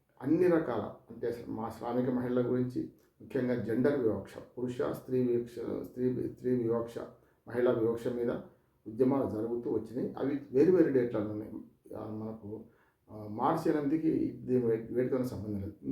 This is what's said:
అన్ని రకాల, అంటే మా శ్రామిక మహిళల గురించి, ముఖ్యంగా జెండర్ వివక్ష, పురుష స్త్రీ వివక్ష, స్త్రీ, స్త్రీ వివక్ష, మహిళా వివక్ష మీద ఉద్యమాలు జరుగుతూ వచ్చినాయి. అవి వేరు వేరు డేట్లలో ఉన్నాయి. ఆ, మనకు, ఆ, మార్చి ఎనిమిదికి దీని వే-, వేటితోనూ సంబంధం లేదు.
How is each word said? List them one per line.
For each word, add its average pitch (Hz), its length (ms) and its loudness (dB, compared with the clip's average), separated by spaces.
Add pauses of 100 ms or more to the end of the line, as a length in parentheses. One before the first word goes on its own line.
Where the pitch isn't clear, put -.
(220)
అన్ని 165 240 4
రకాల, 156 340 2
అంటే 117 680 -6
మా 110 200 -6
శ్రామిక 123 420 -2
మహిళల 123 400 0
గురించి, 127 400 -2 (300)
ముఖ్యంగా 123 340 0
జెండర్ 123 460 2
వివక్ష, 101 300 0 (280)
పురుష 123 240 -4
స్త్రీ 127 440 0
వివక్ష, 120 280 0 (320)
స్త్రీ, 127 420 -2
స్త్రీ 127 280 0
వివక్ష, 117 420 0 (500)
మహిళా 123 240 4
వివక్ష 117 360 2
మీద 120 220 -2 (560)
ఉద్యమాలు 127 440 2
జరుగుతూ 117 400 -4
వచ్చినాయి. 113 480 -4
అవి 139 220 -2 (120)
వేరు 151 240 8
వేరు 147 160 6
డేట్లలో 117 380 2
ఉన్నాయి. 107 220 -8 (440)
ఆ, 107 40 -8
మనకు, 110 600 -10 (500)
ఆ, 107 200 -12
మార్చి 151 420 0
ఎనిమిదికి 151 720 0
దీని 123 220 2
వే-, 113 240 0
వేటితోనూ 123 340 0
సంబంధం 104 360 -6
లేదు. - 320 -8